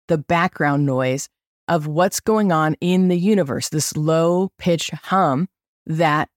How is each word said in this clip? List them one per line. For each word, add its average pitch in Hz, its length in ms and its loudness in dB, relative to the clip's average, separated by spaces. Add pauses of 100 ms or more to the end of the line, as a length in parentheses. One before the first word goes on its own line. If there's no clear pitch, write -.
the 165 100 2
background 147 640 0
noise 131 440 -2 (400)
of 165 180 0
what's 165 320 0
going 214 320 0
on 160 300 2
in 185 260 2
the 180 120 2
universe, 175 500 0
this - 260 -4
low 165 640 0
pitch 170 320 -2
hum 165 580 0 (380)
that 156 500 0